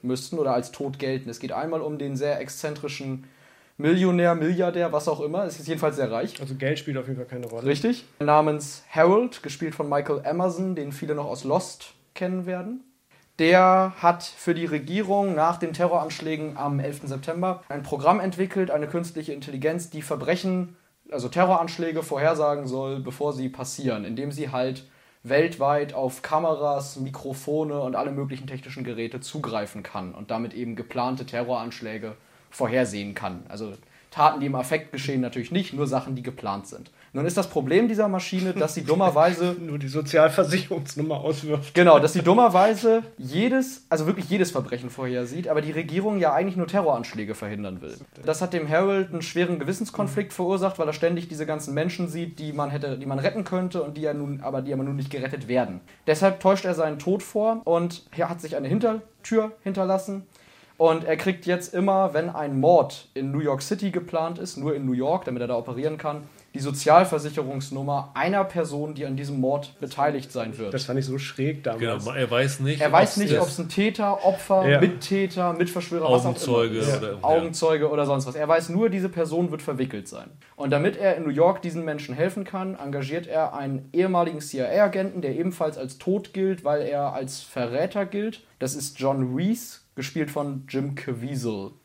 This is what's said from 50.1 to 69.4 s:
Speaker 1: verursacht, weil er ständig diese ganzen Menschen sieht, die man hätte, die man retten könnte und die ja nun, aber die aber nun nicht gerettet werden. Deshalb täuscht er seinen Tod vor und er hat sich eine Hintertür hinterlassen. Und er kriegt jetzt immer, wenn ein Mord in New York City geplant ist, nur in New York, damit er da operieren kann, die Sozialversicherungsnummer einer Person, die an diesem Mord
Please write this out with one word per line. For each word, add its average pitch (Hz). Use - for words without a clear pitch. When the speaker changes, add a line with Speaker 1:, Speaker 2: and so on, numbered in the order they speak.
Speaker 1:
verursacht, 190
weil 160
er 151
ständig 170
diese 156
ganzen 151
Menschen 170
sieht, 170
die 151
man 143
hätte, 143
die 139
man 135
retten 196
könnte 180
und 151
die 156
ja 151
nun, 143
aber 135
die 139
aber 131
nun 139
nicht 139
gerettet 135
werden. 113
Deshalb 190
täuscht 190
er 180
seinen 151
Tod 185
vor 226
und 170
er 160
hat 170
sich 156
eine 135
Hintertür 220
hinterlassen. 190
Und 165
er 165
kriegt 180
jetzt 175
immer, 190
wenn 165
ein 143
Mord 156
in 135
New 143
York 139
City 196
geplant 170
ist, -
nur 147
in 139
New 127
York, 143
damit 123
er 117
da 123
operieren 135
kann, 147
die 139
Sozialversicherungsnummer 143
einer 185
Person, 151
die 139
an 135
diesem 143
Mord 139